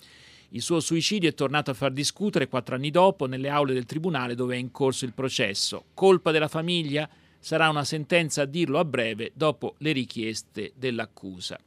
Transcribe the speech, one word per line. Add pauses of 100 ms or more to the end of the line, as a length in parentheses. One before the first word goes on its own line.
(480)
Il
suo
suicidio
è
tornato
a
far
discutere
quattro
anni
dopo
nelle
aule
del
tribunale
dove
è
in
corso
il
processo.
Colpa
della
famiglia? (320)
Sarà
una
sentenza
a
dirlo
a
breve
dopo
le
richieste
dell'accusa.